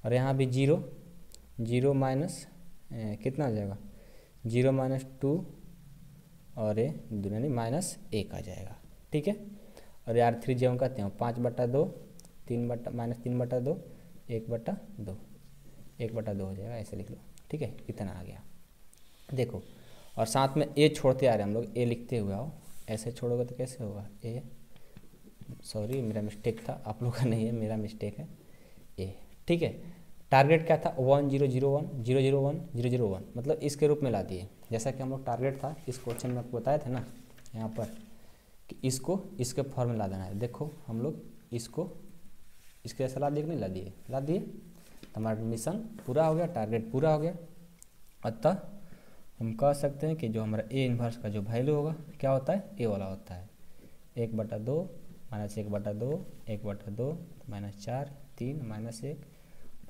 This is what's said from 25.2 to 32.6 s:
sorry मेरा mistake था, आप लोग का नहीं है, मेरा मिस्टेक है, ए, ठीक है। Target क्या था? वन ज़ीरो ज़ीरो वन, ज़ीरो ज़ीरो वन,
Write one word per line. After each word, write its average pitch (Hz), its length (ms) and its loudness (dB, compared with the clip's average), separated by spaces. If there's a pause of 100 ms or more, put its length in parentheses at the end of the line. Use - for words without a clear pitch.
sorry 113 380 -2
मेरा 107 200 0
mistake 107 380 -2
था, - 260 -8
आप - 160 -4
लोग 120 120 2
का 123 100 2
नहीं 113 220 4
है, 117 60 0
मेरा 110 260 0
मिस्टेक 104 400 -4
है, 160 100 -8 (720)
ए, 95 160 -4 (340)
ठीक 170 140 6
है। - 80 2 (640)
Target 151 340 10
क्या 160 120 8
था? 160 200 0
वन 139 300 8
ज़ीरो 139 180 6
ज़ीरो 131 240 6
वन, 143 320 0
ज़ीरो 127 180 6
ज़ीरो 135 200 6
वन, 147 200 2 (140)